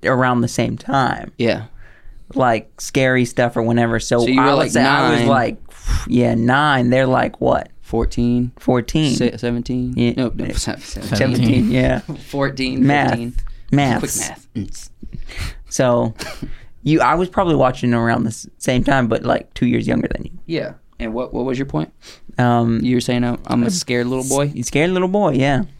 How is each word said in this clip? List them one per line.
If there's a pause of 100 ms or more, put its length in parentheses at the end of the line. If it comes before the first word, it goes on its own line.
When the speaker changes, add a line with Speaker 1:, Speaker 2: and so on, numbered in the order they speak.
Speaker 1:
around
the
same
time.
Speaker 2:
Yeah. (720)
Speaker 1:
Like,
scary
stuff
or
whenever.
So
Speaker 2:
So
you
were,
Speaker 1:
I
would
Speaker 2:
like,
Speaker 1:
say
I
was
Speaker 2:
nine.
Speaker 1:
like, (500)
yeah,
nine.
They're
like,
what? (100)
Speaker 2:
Fourteen?
Speaker 1:
Fourteen.
Speaker 2:
Se-,
seventeen?
Speaker 1:
Yeah.
Speaker 2:
No,
no,
Speaker 1:
Yeah.
Speaker 2:
se-,
se-,
Speaker 3:
Seventeen.
Speaker 1:
Seventeen,
yeah.
Speaker 2:
<laughs>
Fourteen,
Speaker 1:
Math.
Speaker 2:
fifteen. (380)
Speaker 1:
Maths. (200)
Speaker 2:
Quick
math.
Mm. (800)
Speaker 1:
So, (680)
you,
I
was
probably
watching
around
the
s-, (120)
same
time,
but,
like,
two
years
younger
than
you. (140)
Speaker 2:
Yeah. (260)
And
what,
what
was
your
point? (440)
Speaker 1:
Um,
Speaker 2:
You
were
saying
I'm,
I'm
a
Speaker 1:
I'm
Speaker 2:
scared
little
boy?
Speaker 1:
s-,
scared
little
boy,
yeah. (180)